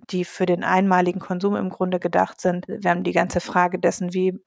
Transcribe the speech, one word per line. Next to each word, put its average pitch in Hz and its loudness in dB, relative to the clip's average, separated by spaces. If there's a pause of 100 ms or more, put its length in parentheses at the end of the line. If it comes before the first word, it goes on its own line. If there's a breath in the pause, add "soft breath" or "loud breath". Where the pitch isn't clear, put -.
(100)
die 180 -2
für - -2
den 180 0
einmaligen 185 2
Konsum 190 -2
im 196 -2
Grunde 180 -2
gedacht 180 0
sind. 180 0
Wir 185 -2
haben 180 0
die 175 -2
ganze 180 0
Frage 175 0
dessen, 180 -2
wie, 185 0